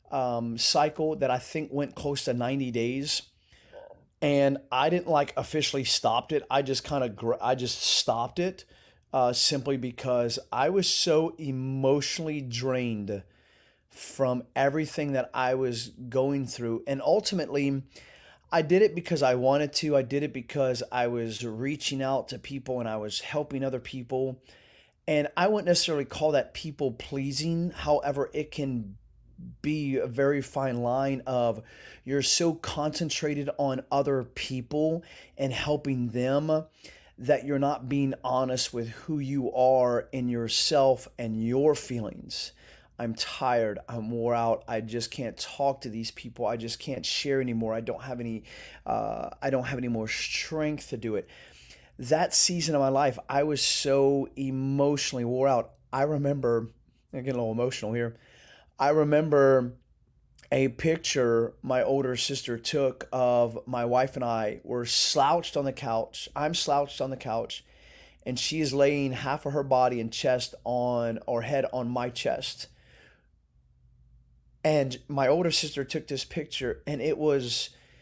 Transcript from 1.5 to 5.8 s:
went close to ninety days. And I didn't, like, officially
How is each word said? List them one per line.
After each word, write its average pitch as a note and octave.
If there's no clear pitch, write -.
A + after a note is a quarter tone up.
went C#3+
close C#3+
to B2
ninety B2+
days. B2
And C#3
I C#3
didn't, F3
like, D3
officially C3+